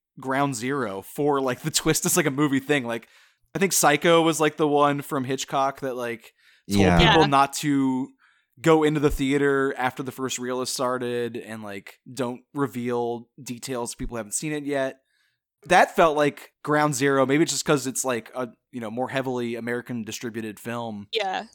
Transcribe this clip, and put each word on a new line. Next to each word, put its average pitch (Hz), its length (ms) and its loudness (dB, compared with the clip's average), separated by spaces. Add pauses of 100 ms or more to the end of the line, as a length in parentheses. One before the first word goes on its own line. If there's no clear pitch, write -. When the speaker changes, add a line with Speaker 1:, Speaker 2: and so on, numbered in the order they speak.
(200)
Speaker 1:
ground 135 360 -2
zero 113 460 -4
for, 143 400 -2
like, 127 200 -2
<laughs> - 20 -20
the 156 80 -4
twist - 340 0
is, 180 120 0
like, 160 100 4
a 143 40 -2
movie 135 300 0
thing." 139 240 0
Like, 117 220 -6 (480)
I 160 40 -2
think 180 140 0
Psycho 165 480 4
was, 160 200 2
like, 151 160 0
the 160 100 2
one 143 340 2
from 135 240 -6
Hitchcock 135 560 -4
that, 131 140 -4
like, 120 380 -8 (380)
told 101 140 4
Speaker 2:
Yeah. 90 140 6
Speaker 1:
people - 220 6
Speaker 3:
Yeah. 151 60 4
Speaker 1:
not 139 280 4
to 135 540 0 (520)
go 160 220 6
into 151 180 2
the 143 100 4
theater 139 680 2
after 127 260 -4
the 127 100 -10
first 131 260 -6
reel 127 220 -6
is 123 80 -6
started 123 680 -4
and, 110 260 -12
like, 101 360 -14 (140)
don't 123 280 -6 (120)
reveal 120 760 -4 (140)
details 120 520 -8
people 120 220 -8
haven't 104 160 -10
seen 151 200 -6
it 147 120 -6
yet. 135 360 -4 (680)
That 180 280 4
felt 160 220 4
like - 360 -2 (100)
ground 151 320 2
zero. 135 300 2
Maybe 143 200 4
just 151 200 -4
'cause 135 220 2
it's, 131 180 -4
like, 120 300 -4
a, 127 140 -6 (220)
you 123 100 -10
know, 107 100 -8
more 120 180 -6
heavily 123 460 -4
American 120 500 -6
distributed 110 540 -10
film 117 540 -10
Speaker 3:
Yeah. 196 420 -4